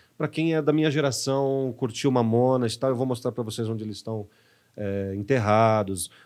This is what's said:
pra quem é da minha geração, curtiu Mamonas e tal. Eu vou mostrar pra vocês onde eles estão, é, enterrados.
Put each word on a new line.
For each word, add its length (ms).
pra 100
quem 280
é 60
da 120
minha 160
geração, 880
curtiu 320
Mamonas 640
e 60
tal. 100
Eu 60
vou 100
mostrar 260
pra 120
vocês 260
onde 140
eles 140
estão, 300
é, 380
enterrados. 920